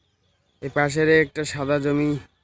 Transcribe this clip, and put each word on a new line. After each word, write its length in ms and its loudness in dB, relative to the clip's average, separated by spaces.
এই 100 -10
পাশের 360 0
একটা 200 -8
সাদা 340 -4
জমি, 300 0